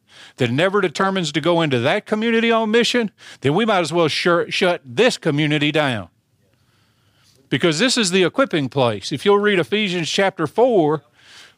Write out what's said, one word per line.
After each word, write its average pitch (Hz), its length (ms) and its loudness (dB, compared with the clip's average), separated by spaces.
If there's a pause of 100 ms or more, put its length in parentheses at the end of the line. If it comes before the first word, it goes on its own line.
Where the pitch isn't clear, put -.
(360)
that 120 140 0
never 185 300 0
determines 185 520 -2
to 156 80 0
go 170 200 2
into 151 200 0
that 170 260 -2
community 226 440 0
on 226 200 0
mission, 233 400 0 (300)
then 139 140 0
we 214 100 0
might 214 160 2
as 156 120 -4
well 170 160 2
shur-, 170 420 -2
shut 175 340 0
this 165 340 0
community 151 540 0
down. 131 360 -2 (1400)
Because 151 300 0
this 247 200 0
is 202 120 -2
the 185 140 2
equipping 160 440 0
place. 117 440 -2
If 131 120 -6
you'll 202 140 4
read 208 200 2
Ephesians 180 500 -2
chapter 190 380 -2
four, 170 560 2 (560)